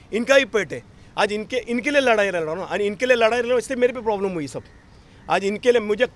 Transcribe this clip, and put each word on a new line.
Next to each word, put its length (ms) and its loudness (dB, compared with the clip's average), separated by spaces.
इनका 220 2
ही 100 6
पेट 280 -4
है। 100 -10
आज 160 0
इनके, 240 -6
इनके 340 -4
लिए 100 4
लड़ाई 300 4
लड़ 100 -2
रहा 80 -4
हूँ 100 -6
ना, 60 -6
और 160 -4
इनके 240 -2
लिए 120 4
लड़ाई 220 2
लड़ 60 -2
रहा 80 0
हूँ, 60 2
इससे 160 -6
मेरे 180 2
पे 80 -10
problem 280 -2
हुई 180 -6
सब। 160 -10
आज 140 0
इनके 280 0
लिए 100 4
मुझे 240 0